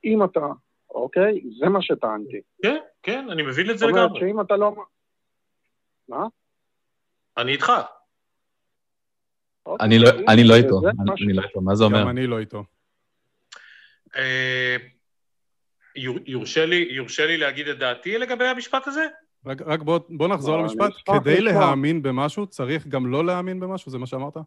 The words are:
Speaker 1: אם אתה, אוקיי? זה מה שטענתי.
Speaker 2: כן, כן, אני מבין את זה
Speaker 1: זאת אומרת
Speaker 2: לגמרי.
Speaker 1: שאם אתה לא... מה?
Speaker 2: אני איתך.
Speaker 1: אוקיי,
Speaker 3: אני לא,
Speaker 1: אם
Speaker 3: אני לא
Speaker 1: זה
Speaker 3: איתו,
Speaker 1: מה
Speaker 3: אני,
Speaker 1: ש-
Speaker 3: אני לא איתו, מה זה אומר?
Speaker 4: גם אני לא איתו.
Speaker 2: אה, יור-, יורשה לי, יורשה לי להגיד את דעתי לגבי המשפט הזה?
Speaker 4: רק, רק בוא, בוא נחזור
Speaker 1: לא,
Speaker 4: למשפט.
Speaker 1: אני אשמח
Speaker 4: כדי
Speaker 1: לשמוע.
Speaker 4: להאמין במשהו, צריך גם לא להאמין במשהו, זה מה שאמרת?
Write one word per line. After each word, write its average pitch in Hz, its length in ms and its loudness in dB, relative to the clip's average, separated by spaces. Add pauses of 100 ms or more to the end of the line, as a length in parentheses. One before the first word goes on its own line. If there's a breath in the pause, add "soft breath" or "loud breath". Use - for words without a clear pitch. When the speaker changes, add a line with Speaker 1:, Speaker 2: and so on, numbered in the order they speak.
Speaker 1:
אם 214 200 2
אתה, 160 220 -2 (440)
אוקיי? 185 500 0 (200)
זה 156 80 2
מה 196 140 2
שטענתי. 107 580 -6 (220)
Speaker 2:
כן, 262 160 0 (240)
כן, 247 280 -8
אני 160 120 -6
מבין 147 280 -4
את 214 80 -4
זה 226 80 0
Speaker 1:
זאת - 40 4
אומרת 185 140 4
Speaker 2:
לגמרי. 175 160 -2
Speaker 1:
שאם 208 200 -2
אתה 196 160 0
לא... 208 180 0 (1300)
מה? 143 180 -6 (1080)
Speaker 2:
אני 123 160 -2
איתך. 143 200 0 (1900)
Speaker 1:
אוקיי, 85 200 -4
Speaker 3:
אני 113 120 8
לא, 117 100 10
Speaker 1:
אם 127 200 4
Speaker 3:
אני 113 160 10
לא 113 100 10
Speaker 1:
זה 123 100 10
Speaker 3:
איתו, 98 180 2
Speaker 1:
מה 185 80 4
Speaker 3:
אני, 196 280 -2
Speaker 1:
ש- - 40 -4
Speaker 3:
אני 101 100 0
לא - 100 0
איתו, - 180 -8
מה 95 140 0
זה 110 100 4
אומר? 107 160 4
Speaker 4:
גם 113 80 0
אני 127 180 -4
לא 117 120 -4
איתו. 104 260 -12 (1500 soft breath)
Speaker 2:
אה, 127 600 -2 (1200)
יור-, 127 300 -8
יורשה 131 400 -2
לי, 175 240 0
יורשה 131 360 -4
לי 165 100 0
להגיד 143 320 -4
את 135 100 -8
דעתי 139 400 -6
לגבי 247 280 -4
המשפט 254 420 -4
הזה? 311 180 -4 (400)
Speaker 4:
רק, 135 160 -10
רק 156 200 -4
בוא, 165 160 0 (100)
בוא 165 200 -2
נחזור 156 280 -2
Speaker 1:
לא, 165 60 -2
Speaker 4:
למשפט. 110 180 -4
Speaker 1:
אני 202 100 2
אשמח - 300 0
Speaker 4:
כדי 151 200 4
Speaker 1:
לשמוע. 196 260 2
Speaker 4:
להאמין 143 360 0
במשהו, 143 440 -4
צריך 139 400 -6
גם 131 200 -4
לא 139 180 -2
להאמין 180 360 -4
במשהו, 185 300 -10
זה 131 80 -10
מה 123 80 -10
שאמרת? 135 300 -10 (100)